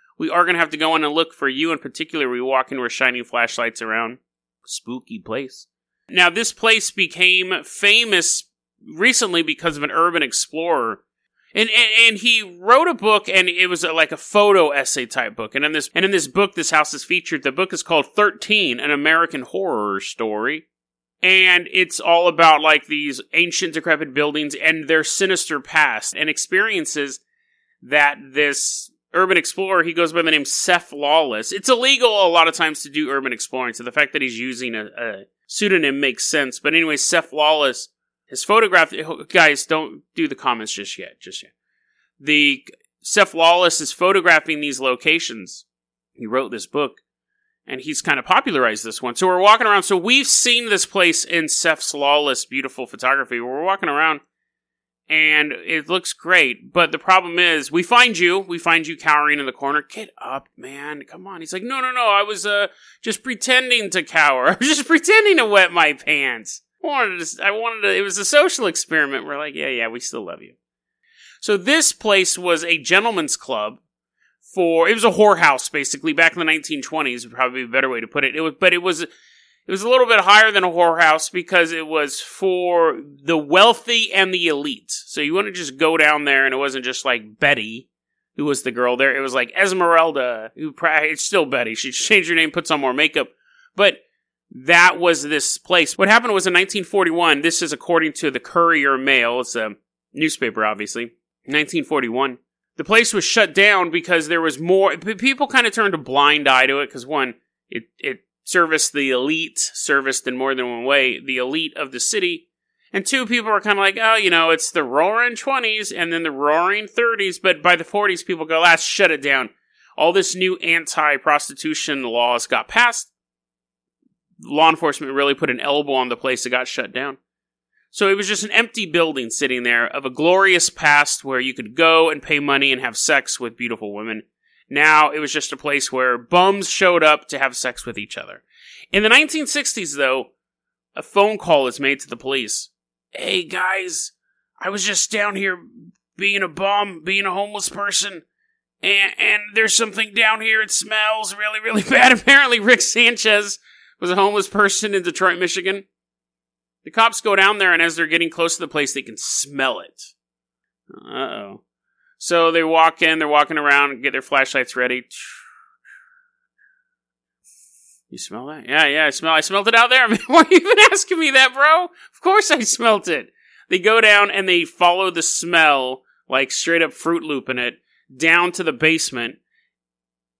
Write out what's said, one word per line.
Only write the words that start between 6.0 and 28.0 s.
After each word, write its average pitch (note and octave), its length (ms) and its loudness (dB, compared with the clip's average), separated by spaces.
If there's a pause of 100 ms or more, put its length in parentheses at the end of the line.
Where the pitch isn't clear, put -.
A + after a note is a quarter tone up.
Now, F3+ 200 4
this G#3 240 -4
place A3+ 380 0
became F#3 720 -2
famous G#3 840 0 (460)
recently F#3 480 0
because D#3 340 -6
of C#3+ 60 -8
an D3 80 -6
urban E3 320 0
explorer. C#3 760 -4 (540)
And, A3 140 0
and, A3 200 2 (180)
and A3 100 0
he G#3 420 -2
wrote B3 280 4
a E4+ 60 0
book, G#3 360 0
and F#3 180 2
it F3+ 200 0
was F3 160 -4
a, E3 100 -4
like, D#3+ 180 0
a D#3 60 -8
photo G3+ 520 4
essay C3+ 360 -4
type A2+ 300 -6
book. A2+ 180 -10
And C#3 100 -4
in D3+ 80 0
this, D3+ 220 -4
and - 100 -2
in F#3+ 80 2
this E3+ 160 0
book, F#3+ 280 -2
this D#3+ 160 -6
house D3+ 220 2
is C#3+ 100 -12
featured. D#3+ 400 -6
The C#3 80 -2
book F#3 220 -4
is E3+ 100 -8
called D#3 320 0
Thirteen, G3 640 0
An D3 120 -2
American D#3 520 0
Horror A2+ 560 -4
Story. A2+ 680 -6 (560)
And F#3 480 4
it's F3+ 300 -2
all E3+ 260 4
about, D#3+ 340 6
like, D3+ 240 2
these D3 360 -6 (100)
ancient, E3+ 420 -2
decrepit D3+ 400 -2
buildings D3 420 -2
and D#3 340 -2
their D#3 160 2
sinister F3+ 560 -2
past C3 540 0
and D#3 140 -4
experiences D#3+ 920 -4 (600)
that C#3+ 360 2 (160)